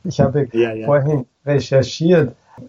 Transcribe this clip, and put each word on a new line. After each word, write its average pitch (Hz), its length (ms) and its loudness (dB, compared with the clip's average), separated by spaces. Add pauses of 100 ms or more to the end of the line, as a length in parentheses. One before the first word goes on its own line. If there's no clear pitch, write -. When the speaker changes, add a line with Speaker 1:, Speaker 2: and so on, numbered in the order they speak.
Speaker 1:
ich 165 160 -4
habe 135 340 0
Speaker 2:
Ja, 117 200 0
ja. 110 120 -10
Speaker 1:
vorhin 143 400 0 (200)
recherchiert 139 880 0 (340)